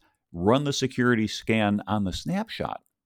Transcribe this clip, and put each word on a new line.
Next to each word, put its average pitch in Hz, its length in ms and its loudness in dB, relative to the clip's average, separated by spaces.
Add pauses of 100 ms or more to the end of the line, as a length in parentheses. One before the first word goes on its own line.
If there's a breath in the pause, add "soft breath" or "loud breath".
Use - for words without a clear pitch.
(320)
run 107 320 2
the 143 80 -2
security 120 560 2
scan 104 580 0
on 104 160 0
the 92 100 -2
snapshot, - 680 -6 (260)